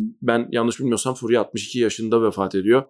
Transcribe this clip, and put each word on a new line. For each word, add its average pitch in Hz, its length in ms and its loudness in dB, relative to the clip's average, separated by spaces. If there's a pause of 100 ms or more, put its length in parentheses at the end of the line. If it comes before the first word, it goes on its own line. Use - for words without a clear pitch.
(220)
Ben 117 300 0
yanlış 117 280 0
bilmiyorsam 127 340 0
Fourier 120 260 0
altmış 104 280 -4
iki 123 120 -6
yaşında 113 440 0
vefat 98 320 0
ediyor 113 340 4